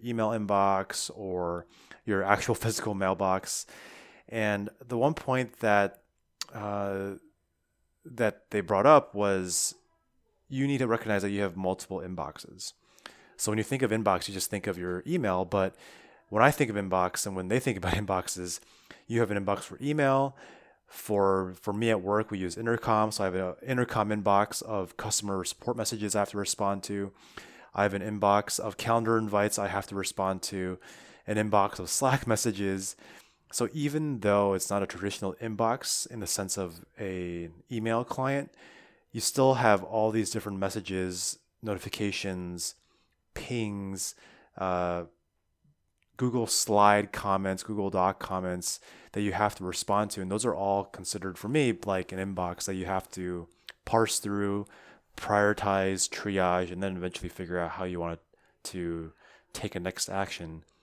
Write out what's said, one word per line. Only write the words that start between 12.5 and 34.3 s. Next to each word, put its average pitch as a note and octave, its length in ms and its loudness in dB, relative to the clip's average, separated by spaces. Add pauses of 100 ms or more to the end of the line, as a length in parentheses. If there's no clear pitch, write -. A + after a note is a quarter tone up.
So - 160 -2
when G#2 60 0
you A2 80 2
think C3+ 160 -2
of A#2 100 2
inbox, G#2 380 2
you G2+ 40 -8
just F#2+ 160 -4
think G2+ 180 -6
of F#2 100 -2
your F2+ 280 -4
email. A2+ 380 0
But F#2+ 320 0 (540)
when G#2+ 140 4
I C#3+ 80 8
think C#3 180 0
of G#2 80 -4
inbox F#2 480 0
and G2 100 -6
when F#2 140 -4
they A#2 100 2
think B2 180 -2
about F2+ 160 -2
<laughs> - 20 2
inboxes, F#2 640 -4 (480)
you A#2 120 0
have G#2+ 120 2
an G2+ 120 -2
inbox G2 200 0
for - 180 -14
email. C#3 560 2 (500)
For, F#2+ 760 2
for G#2 100 -4
me A2 180 0
at G#2+ 120 2
work, G2+ 300 0
we G#2 60 -2
use F2+ 200 -4
Intercom. A2+ 540 2
So G#2+ 120 -2
I - 40 2
have F#2 80 -2
an F#2 200 -2 (100)
Intercom A#2+ 440 0
inbox G2+ 520 2
of G2 360 -4
customer G2+ 480 -2
support - 320 -4
messages G#2 380 -2
I G#2+ 40 4
have G2+ 120 2
to G#2 60 -8
respond G2 460 -2
to. G2+ 300 -6 (600)
I G2 100 2
have G2+ 100 2
an G2 80 -4
inbox G#2 580 4
of G#2+ 160 -6
calendar A2+ 420 2
invites G#2 400 2
I G2+ 100 -2
have G2 200 -4
to - 80 -10
respond F#2+ 480 -2
to, F#2 360 -4 (460)
an G#2+ 120 -2
inbox G#2 420 4
of F2 100 -8
Slack C3+ 380 2
<laughs> - 0 -
messages. G2 680 0 (560)
So A#2 200 0
even D3 460 -2
though G2+ 340 4